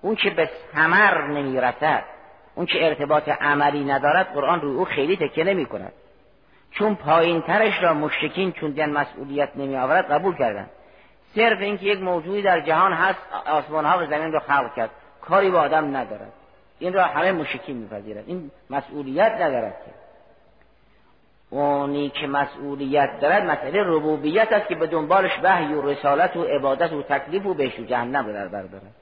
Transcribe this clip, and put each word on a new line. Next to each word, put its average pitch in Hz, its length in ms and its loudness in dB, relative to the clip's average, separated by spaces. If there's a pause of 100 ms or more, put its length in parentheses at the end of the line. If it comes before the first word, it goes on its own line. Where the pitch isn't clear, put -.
اون 208 140 -2
که 196 160 0
به 165 200 0 (220)
ثمر 165 540 4
نمیرسد، 135 760 0 (520)
اون 175 120 -4
که - 200 2
ارتباط 151 420 2
عملی 147 560 2
ندارد، 143 500 2
قرآن 151 260 0
روی 143 160 -4
او 175 80 0
خیلی 160 320 0
تکیه 156 280 -2
نمی‌کند، 139 480 -4 (800)
چون 214 240 0
پایین 165 480 4
ترش 202 400 2
را 170 120 4
مشرکین 156 580 -2
چون 156 180 -6
دین 147 160 -2
مسئولیت 143 720 -2
نمی‌آورد 139 540 0
قبول 170 260 0
کردند. 104 340 -2 (640)
صرف 214 260 2
اینکه 202 260 -4
یک 196 160 0
موجودی 180 400 -2
در 185 180 4
جهان 165 320 2
هست، 185 260 0 (280)
آسمان‌ها 151 520 0
و 170 80 -2
زمین 151 260 -2
را 151 80 2
خلق 135 340 0
کرد، 113 160 -2 (300)
کاری 190 300 2
با 175 100 4
آدم 147 360 2
ندارد، 107 360 -8 (460)
این 180 140 -4
را 185 120 4
همه 160 280 0
مشرکین 143 440 -6
می‌پذیرند، 107 500 -12
این 165 240 -10 (200)
مسئولیت 143 600 0
ندارد. 123 420 -2 (100)
که - 80 -20 (1600)
اونی 143 580 -2
که 147 180 -8
مسئولیت 139 960 -2
دارد 175 300 2
مسئلهٔ 151 360 0
ربوبیت 156 680 2
است 208 160 0
که 175 60 -2
به 160 120 -2
دنبالش 165 440 2 (120)
وحی 170 320 2
و 147 80 -2
رسالت 143 540 2
و 170 60 -2
عبادت 139 500 0
و 147 100 -6
تکلیف 151 440 -4
و 190 80 -2
بهشت 135 260 -2
و 117 40 -10
جهنم 123 420 -2
رو 107 60 -8
در 101 160 -8
بر 98 140 -8
دارد. 95 400 -18